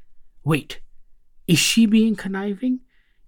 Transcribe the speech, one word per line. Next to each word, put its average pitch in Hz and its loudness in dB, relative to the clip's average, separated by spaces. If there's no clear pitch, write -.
"Wait, - -2
is 170 4
she - 4
being 220 4
conniving? 202 -4